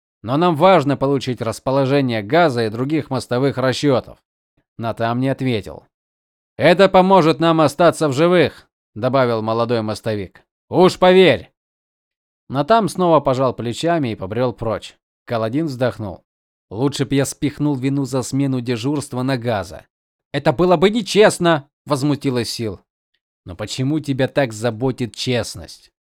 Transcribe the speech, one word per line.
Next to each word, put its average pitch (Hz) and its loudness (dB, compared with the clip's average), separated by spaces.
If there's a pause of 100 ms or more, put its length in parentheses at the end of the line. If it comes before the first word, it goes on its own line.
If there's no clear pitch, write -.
(220)
но 120 -4
нам 175 2
важно 143 4
получить 135 -2
расположение 127 0
газа 120 2
и 110 -2
других 135 -4
мостовых 127 -2
расчетов». 127 -2 (580)
Натам 113 -4
не 131 0
ответил. 123 -4 (720)
«Это 175 6
поможет 185 4
нам 165 2
остаться 156 2
в 135 -2
живых», 165 0 (240)
добавил 120 0
молодой 113 0
мостовик. 107 -8 (260)
«Уж 170 2
поверь». 185 4 (1000)
Натам 165 2
снова 175 4
пожал 131 0
плечами 127 -2
и - -10
побрел 107 -4
прочь. 107 -6 (280)
Каладин 117 -4
вздохнул. 117 -6 (460)
«Лучше 135 -2
б 135 -4
я 135 2
спихнул 143 -4
вину 139 -2
за 131 -4
смену 135 -2
дежурства 127 -6
на 131 -2
газа». 110 -6 (480)
«Это 147 0
было 175 2
бы 185 4
нечестно!» 185 2 (160)
возмутилась 135 -2
Сил. 107 -8 (640)
«Но 90 -14
почему 131 -4
тебя 135 -2
так 127 -2
заботит 117 -4
честность?» - -6 (100)